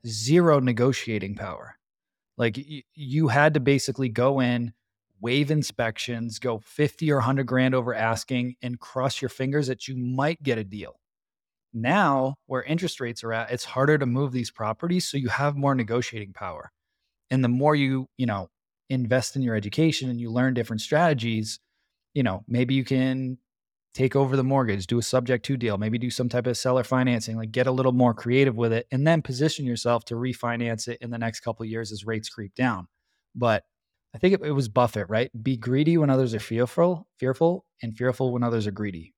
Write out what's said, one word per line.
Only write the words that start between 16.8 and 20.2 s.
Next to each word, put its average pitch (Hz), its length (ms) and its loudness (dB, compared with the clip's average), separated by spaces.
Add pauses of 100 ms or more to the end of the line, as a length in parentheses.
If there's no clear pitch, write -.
And 131 100 4
the 123 60 4
more 139 260 4
you, 135 320 2 (100)
you 127 100 0
know, 98 220 -2 (420)
invest 127 440 0
in 135 80 -2
your 117 140 0
education 131 520 0
and 120 120 -4